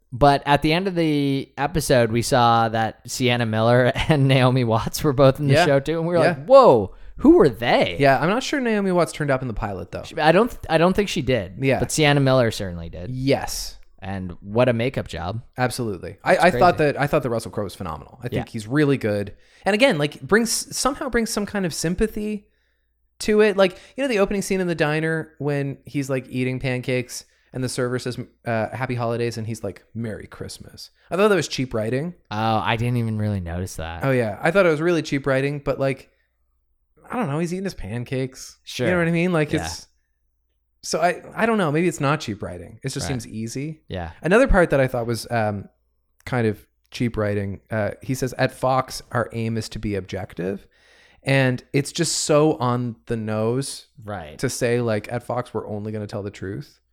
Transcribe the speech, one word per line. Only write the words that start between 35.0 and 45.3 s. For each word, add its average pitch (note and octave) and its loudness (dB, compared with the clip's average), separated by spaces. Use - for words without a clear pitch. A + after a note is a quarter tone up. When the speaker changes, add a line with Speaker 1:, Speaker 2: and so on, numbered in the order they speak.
Speaker 2:
cheap C#3 -4
writing, C#3 0
but, C#3 -2
like, C3+ -4
I - -6
don't A#3+ -2
know, C#3+ -2
he's E3+ -4
eating F#3 -6
his F#3 -6
pancakes. A#2+ -8
Speaker 1:
Sure. - -4
Speaker 2:
You F#3 2
know F3 2
what E3 2
I E3 0
mean? E3+ 0
Like, D3+ 0
Speaker 1:
Yeah. A2+ -2
Speaker 2:
it's, D#2+ -10
so - -4
I, E3+ 0
I - 0
don't G#3+ 2
know. E3+ 0
Maybe E3 2
it's D#3 -4
not D3 0
cheap G#2 -8
writing. F2+ -14
It C#3 -8
just D3 -6
Speaker 1:
Right. - -4
Speaker 2:
seems A#2 -6
easy. B2 -10
Speaker 1:
Yeah. E2+ -8
Speaker 2:
Another A3 4
part E3+ 6
that C#3+ 4
I B2+ 4
thought A#2+ -4
was, A#2 -4